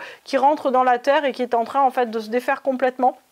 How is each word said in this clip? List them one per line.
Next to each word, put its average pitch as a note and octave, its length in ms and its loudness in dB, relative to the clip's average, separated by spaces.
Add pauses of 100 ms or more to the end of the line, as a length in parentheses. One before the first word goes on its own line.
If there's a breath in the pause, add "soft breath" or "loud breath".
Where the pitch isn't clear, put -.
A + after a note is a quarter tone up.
(240 loud breath)
qui C4+ 140 -2
rentre C#4 340 2
dans B3+ 100 4
la B3 160 2
terre C#4+ 260 2
et C4 60 0
qui B3 120 -6
est A#3+ 120 -2
en A#3 100 0
train, C#4 180 -2
en C4 80 4
fait, B3 200 -2
de A3 80 -6
se G#3+ 120 -10
défaire B3 320 -2
complètement. B3+ 540 0 (160)